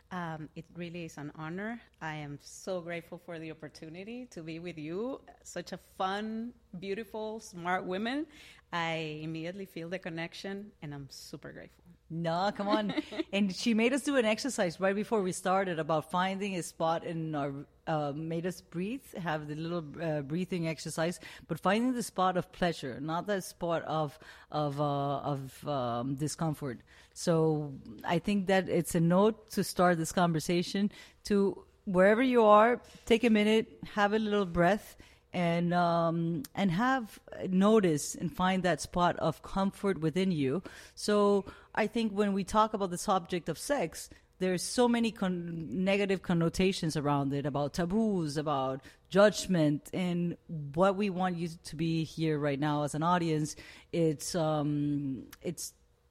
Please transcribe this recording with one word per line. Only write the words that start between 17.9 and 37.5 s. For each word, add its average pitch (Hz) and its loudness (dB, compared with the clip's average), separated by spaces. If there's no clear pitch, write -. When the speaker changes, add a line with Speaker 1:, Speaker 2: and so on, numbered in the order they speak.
Speaker 2:
made 165 -4
us 175 -8
breathe, 202 -6
have 156 -4
the 151 -6
little, 165 -4
uh, 151 -2
breathing 165 -4
exercise, 160 -4
but 160 -6
finding 233 2
the 240 -4
spot 185 0
of 175 -4
pleasure, 165 -4
not 165 -4
the 202 0
spot 170 -4
of, 151 -2
of, 147 -2
uh, 143 0
of, 139 -6
um, 123 -2
discomfort. 143 -4
So 156 2
I 175 2
think 196 0
that 190 4
it's - 0
a 170 4
note 190 4
to 196 -2
start 180 4
this 160 -4
conversation 175 0
to 196 2
wherever 202 6
you 247 6
are, 214 8
take 220 4
a 240 6
minute, 214 4
have 202 4
a 220 4
little 208 2
breath, 175 2
and, 175 2
um, 170 2
and 190 2
have 240 0
notice 185 4